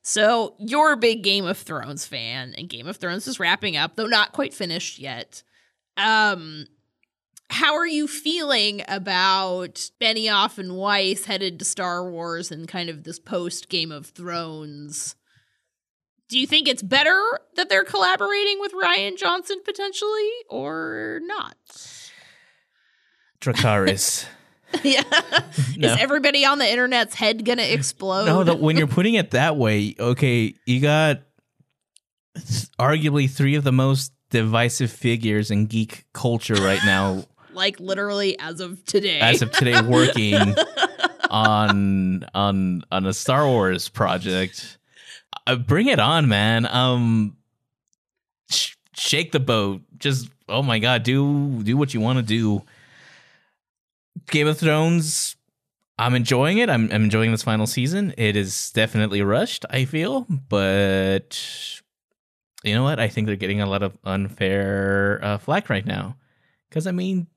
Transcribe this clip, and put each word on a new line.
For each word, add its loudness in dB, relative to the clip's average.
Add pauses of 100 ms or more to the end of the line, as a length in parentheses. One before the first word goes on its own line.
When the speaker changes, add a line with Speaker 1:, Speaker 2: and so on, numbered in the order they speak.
Speaker 1:
so 2
you're 2
a 2
big 0
Game 2
of -2
Thrones -10
fan, -10
and -14
Game -14
of -10
Thrones -8
is -8
wrapping -2
up, -2
though -4
not 2
quite -6
finished -10
yet. -14 (560)
Um, 0 (840)
how 0
are 0
you -2
feeling -2
about -2 (100)
Benioff 0
and -10
Weiss -2
headed -6
to -10
Star -4
Wars -8
and -12
kind -8
of -14
this -14
post -8
Game -4
of -16
Thrones? -12 (1120)
Do 0
you -2
think 0
it's -2
better 2 (320)
that -2
they're 2
collaborating 0
with -6
Rian -2
Johnson -4
potentially, -4 (180)
or -8
not? -8 (1800)
Speaker 2:
Dracarys. 0
Speaker 1:
<laughs> -20 (460)
Yeah. 4 (720)
Speaker 2:
No. 2
Speaker 1:
Is 2
everybody 2
on 4
the 2
internet's 0
head 0
gonna 0
explode? 0
Speaker 2:
No, 4
the, 6
when 2
you're 2
putting 2
it 0
that 2
way, 2
okay, 2 (120)
you 2
got 2 (1120)
th-, -6 (120)
arguably 2
three 2
of 2
the 4
most 2 (160)
divisive 2
figures 0
in 4
geek -4
culture 0
right 2
now. 2
Speaker 1:
<laughs> -20 (180)
Like, -4
literally -2
as -10
of -12
today. 0
Speaker 2:
As 4
of -2
today, 4
working 4 (360)
Speaker 1:
<laughs> -4
Speaker 2:
on, 2
on, 0 (100)
on 0
a 0
Star 0
Wars 2
project. -2 (680)
Uh, 0
bring 2
it 2
on, 4
man. 2
Um, 2 (1120)
sh-, -2 (200)
shake -2
the 2
boat. 0 (160)
Just, -4 (220)
oh 0
my 0
God, 2
do, 2
do 2
what 0
you 0
wanna 2
do. 2 (1700)
Game 4
of 0
Thrones, 2 (640)
I'm 2
enjoying 4
it. 2
I'm, 2
I'm 4
enjoying 2
this 0
final 0
season. -2
It 2
is -2
definitely 0
rushed, 0
I 0
feel, -2
but 0 (840)
you 0
know 2
what? 0
I 2
think -2
they're 0
getting -2
a 0
lot -2
of -4
unfair, 0
uh, -2
flack -2
right -2
now. -6 (540)
'Cause, -4
I -2
mean -2